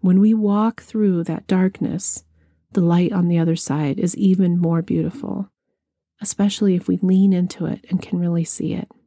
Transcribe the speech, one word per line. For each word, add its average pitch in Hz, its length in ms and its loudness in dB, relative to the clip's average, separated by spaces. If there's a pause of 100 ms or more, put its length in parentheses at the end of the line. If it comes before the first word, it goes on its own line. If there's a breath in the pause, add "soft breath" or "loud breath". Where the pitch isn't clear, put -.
When 185 200 4
we 214 120 6
walk 214 480 0
through 190 440 0
that - 240 -6
darkness, - 720 -2 (500)
the 196 80 0
light 170 320 2
on 175 140 0
the 170 120 2
other 165 180 0
side 143 420 -2
is 175 180 -2
even 185 420 2
more 165 220 0
beautiful, 170 680 -6 (720)
especially 202 520 0
if 175 120 -2
we 185 120 0
lean 190 340 4
into 180 340 -2
it - 240 -8
and 180 100 -2
can - 180 -6
really 170 260 0
see - 280 -6
it. - 160 -8 (180)